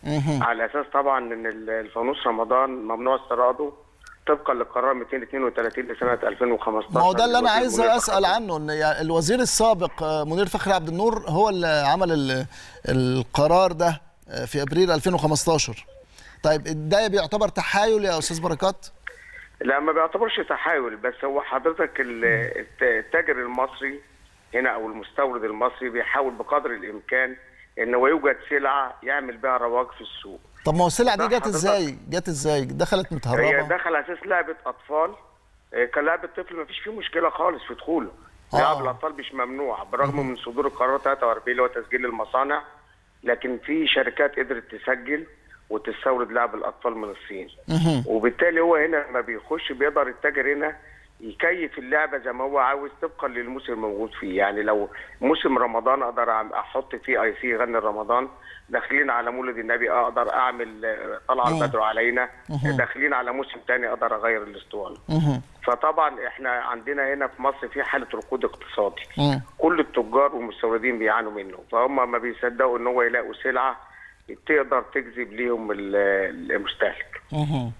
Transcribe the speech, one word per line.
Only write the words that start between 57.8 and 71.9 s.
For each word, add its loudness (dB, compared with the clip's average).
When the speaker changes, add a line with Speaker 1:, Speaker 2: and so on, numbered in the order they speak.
Speaker 2:
داخلين 0
على 0
مولد -6
النبي 0
أقدر 2
أعمل، 0
آه، -6
طلع 2
Speaker 1:
مم. 2
Speaker 2:
البدر 0
علينا، 2
Speaker 1:
مهم. 0
Speaker 2:
داخلين 0
على 0
موسم -6
تاني 0
أقدر 0
أغير 0
الأسطوانة. -10
Speaker 1:
مهم. 4
Speaker 2:
فطبعًا 0
إحنا -6
عندنا -2
هنا -2
في -10
مصر -2
في -4
حالة -2
ركود -4
اقتصادي. -4
Speaker 1:
مم. 2
Speaker 2:
كل 2
التجار 2
والمستوردين -2
بيعانوا 2
منه، -10
فهم 2